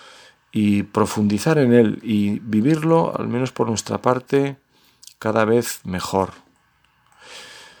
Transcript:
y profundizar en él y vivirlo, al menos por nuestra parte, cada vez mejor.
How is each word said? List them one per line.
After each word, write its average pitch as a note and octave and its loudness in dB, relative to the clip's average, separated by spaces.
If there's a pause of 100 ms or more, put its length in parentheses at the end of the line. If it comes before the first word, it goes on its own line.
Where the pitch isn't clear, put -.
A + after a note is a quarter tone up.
(520)
y G#2 0
profundizar G#2+ 0
en B2 4
él A2+ 4
y G#2 -2
vivirlo, D#3 0
al A#2 -6
menos B2 -4
por A#2 -2
nuestra G#2+ -4
parte, C3+ 0 (600)
cada A2 0
vez A#2 0
mejor. F#2 -4 (1500)